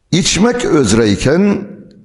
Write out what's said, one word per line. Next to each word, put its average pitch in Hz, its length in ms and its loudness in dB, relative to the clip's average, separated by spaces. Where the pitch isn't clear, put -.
İçmek 196 540 0
üzereyken 123 1040 0